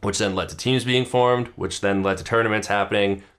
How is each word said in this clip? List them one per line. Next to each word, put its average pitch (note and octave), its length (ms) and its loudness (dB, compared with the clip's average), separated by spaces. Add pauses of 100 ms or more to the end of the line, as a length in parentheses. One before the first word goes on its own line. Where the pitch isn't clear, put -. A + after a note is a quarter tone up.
which G2 160 -4
then G2+ 160 0
led F2+ 160 -4
to D#2+ 60 -14
teams B2+ 280 0
being B2 220 2
formed, B2 400 2 (100)
which - 240 -6
then G2 220 2
led F#2+ 160 0
to F2 60 -12
tournaments A2 440 0
happening G2+ 540 0 (160)